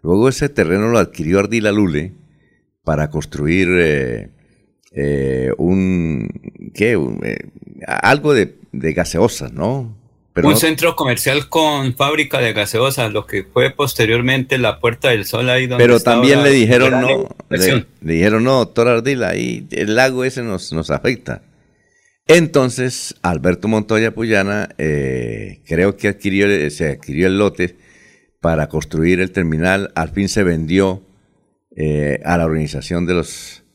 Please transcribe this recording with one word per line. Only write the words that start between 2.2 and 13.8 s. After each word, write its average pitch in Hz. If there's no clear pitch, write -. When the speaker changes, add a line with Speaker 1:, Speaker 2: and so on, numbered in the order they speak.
Speaker 1:
para 76
construir, 78
eh, 69
eh, 67
un, 87
¿qué? 110
Un, 60
eh, -
algo 143
de, 104
de 76
gaseosas, 85
¿no? 113
Pero 143
Speaker 2:
Un 151
Speaker 1:
no 131
Speaker 2:
centro 160
comercial 139
con 147
fábrica 147
de 120
gaseosas, 113
lo 104
que 98
fue 131
posteriormente 131